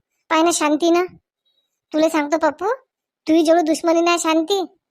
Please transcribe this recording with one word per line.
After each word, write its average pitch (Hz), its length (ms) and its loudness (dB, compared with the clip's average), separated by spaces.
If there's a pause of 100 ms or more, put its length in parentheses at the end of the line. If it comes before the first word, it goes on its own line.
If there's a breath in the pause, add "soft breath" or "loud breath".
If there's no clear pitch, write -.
(300)
पाय 320 120 2
ना 339 120 2
शांती 311 360 0
ना, 339 120 2 (880)
तुला 311 160 2
सांगतो 311 320 -2
पप्पू, 320 320 -2 (540)
तुझी 320 180 2
जेवढी 330 200 2
दुश्मनी 330 360 0
नाही 349 180 0
शांती, 330 460 -2 (260)